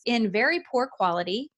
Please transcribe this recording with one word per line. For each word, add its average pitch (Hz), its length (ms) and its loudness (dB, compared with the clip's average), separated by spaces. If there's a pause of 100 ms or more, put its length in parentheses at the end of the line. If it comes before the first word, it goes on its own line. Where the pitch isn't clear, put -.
in 226 260 0
very 262 400 0
poor 254 220 0
quality 185 640 -2